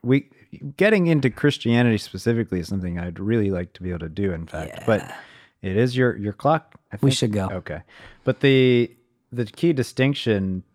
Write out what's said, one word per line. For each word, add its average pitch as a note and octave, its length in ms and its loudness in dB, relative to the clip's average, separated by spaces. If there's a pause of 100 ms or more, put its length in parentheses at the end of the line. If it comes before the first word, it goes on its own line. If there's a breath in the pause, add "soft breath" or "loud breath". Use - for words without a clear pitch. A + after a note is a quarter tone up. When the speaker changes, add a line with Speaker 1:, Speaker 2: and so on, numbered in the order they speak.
Speaker 1:
we, C3 260 2 (460)
getting G3 320 4
into C#3+ 220 4
Christianity A#2+ 680 2
specifically G#2 600 -2
is E2 80 -6
something F2+ 320 -4
I'd F2 220 -8
really G#2 300 0
like F2 220 -6
to - 100 -18
be F2+ 60 -6
able E2+ 100 -6
to E2 100 -8
do, F#2+ 240 -2
in E2 140 -8
fact. D#2+ 380 -12
But G#2+ 140 2
Speaker 2:
Yeah. - 160 -12 (460 loud breath)
Speaker 1:
it G2 160 -4
is B2 180 0
your, B2+ 220 2
your G#2 160 -6
clock, - 420 -2 (160)
I G#2+ 100 -14
Speaker 2:
We C#3 100 4
Speaker 1:
think. - 80 -2
Speaker 2:
should A#2 120 0
go. G2 200 -2
Speaker 1:
Okay. F2 320 -10 (420 loud breath)
But - 160 0
the, B2+ 500 4 (400)
the A#2+ 140 -4
key E3 260 -2
distinction A2+ 920 0 (120)